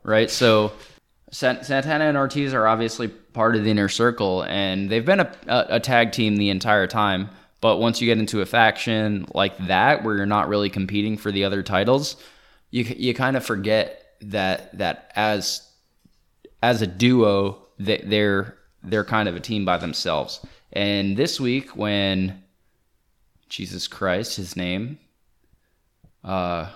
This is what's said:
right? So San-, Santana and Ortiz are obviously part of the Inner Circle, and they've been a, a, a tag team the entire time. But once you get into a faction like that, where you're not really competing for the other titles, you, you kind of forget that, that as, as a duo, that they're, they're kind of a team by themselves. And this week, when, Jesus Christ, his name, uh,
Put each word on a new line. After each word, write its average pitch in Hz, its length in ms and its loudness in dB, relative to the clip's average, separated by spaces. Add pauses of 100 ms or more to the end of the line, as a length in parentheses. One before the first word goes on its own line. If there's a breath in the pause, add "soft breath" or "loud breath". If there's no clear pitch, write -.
right? 110 300 2
So 107 420 4 (560 loud breath)
San-, - 340 -2
Santana 147 420 0
and 147 120 2
Ortiz 139 380 -2
are 110 100 4
obviously 113 440 0
part 113 460 0
of 107 80 2
the 107 60 2
Inner 104 200 2
Circle, 110 560 0
and 98 440 -2
they've 113 160 0
been 190 140 4
a, - 120 0 (160)
a, 120 220 2
a 113 100 2
tag 117 340 2
team 107 240 2
the 101 120 2
entire 98 380 2
time. 101 420 0 (320 loud breath)
But 107 160 4
once 117 240 0
you 117 60 0
get 113 100 4
into 107 240 -2
a 92 40 -2
faction 110 880 0
like 98 240 0 (100)
that, 104 360 2
where 107 140 -2
you're 101 80 0
not 101 240 0
really 104 200 0
competing 104 460 -2
for 104 160 -6
the 98 140 0
other 98 180 -2
titles, 117 540 0 (540 soft breath)
you, 120 120 -2
you 117 300 -4
kind 131 240 0
of 123 80 -6
forget 107 760 -2
that, 98 580 -4
that - 380 -4
as, 104 500 -2 (960)
as 117 200 2
a 104 60 0
duo, 98 800 2 (140)
that 98 300 -4
they're, 104 480 0 (260)
they're 101 220 -2
kind 107 240 0
of 87 80 -4
a - 20 -10
team 107 240 -4
by 90 140 2
themselves. 80 680 -4 (280 loud breath)
And 101 420 -2
this 151 240 -2
week, 131 380 -2
when, 98 680 -2 (1040)
Jesus 92 400 -10
Christ, 98 480 -4
his 92 220 -10
name, 95 420 -6 (1300)
uh, 90 500 -4